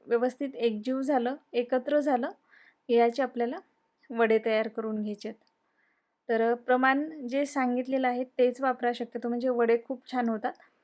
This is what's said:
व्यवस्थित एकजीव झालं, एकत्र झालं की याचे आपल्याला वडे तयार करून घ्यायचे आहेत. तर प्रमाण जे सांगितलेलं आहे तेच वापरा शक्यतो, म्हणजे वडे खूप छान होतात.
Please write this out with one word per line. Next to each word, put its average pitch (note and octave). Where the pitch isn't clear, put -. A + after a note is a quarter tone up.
व्यवस्थित B3+
एकजीव A#3
झालं, C4
एकत्र B3+
झालं C#4
की A#3+
याचे A#3
आपल्याला B3+
वडे A3+
तयार A3
करून A3
घ्यायचे G#3
आहेत. -
तर A3+
प्रमाण C4
जे C#4
सांगितलेलं C4
आहे B3
तेच B3+
वापरा B3
शक्यतो, A#3+
म्हणजे A#3+
वडे A#3
खूप B3+
छान A#3+
होतात. A3+